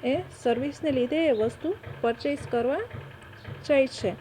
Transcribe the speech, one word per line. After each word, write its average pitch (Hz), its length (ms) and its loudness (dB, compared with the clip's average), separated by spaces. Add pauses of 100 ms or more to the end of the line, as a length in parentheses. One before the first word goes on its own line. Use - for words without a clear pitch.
(120)
એ - 20 4 (280)
સર્વિસને 277 560 0
લીધે 247 220 2 (100)
એ 262 100 6
વસ્તુ 233 320 0 (300)
પરચેઝ 254 500 0
કરવા 247 300 2 (840)
જાય 269 200 6 (100)
છે. 190 240 0